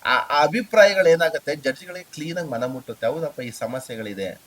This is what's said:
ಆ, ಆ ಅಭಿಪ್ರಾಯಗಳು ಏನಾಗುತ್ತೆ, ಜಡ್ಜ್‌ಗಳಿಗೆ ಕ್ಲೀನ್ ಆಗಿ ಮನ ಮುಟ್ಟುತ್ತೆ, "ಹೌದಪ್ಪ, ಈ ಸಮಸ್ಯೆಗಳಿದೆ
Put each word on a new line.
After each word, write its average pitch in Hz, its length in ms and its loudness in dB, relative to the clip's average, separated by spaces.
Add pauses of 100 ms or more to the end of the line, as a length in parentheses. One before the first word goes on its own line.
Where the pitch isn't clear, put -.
ಆ, 123 120 2
ಆ 143 260 2
ಅಭಿಪ್ರಾಯಗಳು 196 640 4
ಏನಾಗುತ್ತೆ, 160 480 2
ಜಡ್ಜ್‌ಗಳಿಗೆ 175 560 -8
ಕ್ಲೀನ್ 165 260 -8
ಆಗಿ 165 100 -8
ಮನ 120 160 -4
ಮುಟ್ಟುತ್ತೆ, 127 420 -8
"ಹೌದಪ್ಪ, 151 340 -4
ಈ 123 100 -8
ಸಮಸ್ಯೆಗಳಿದೆ 110 960 -8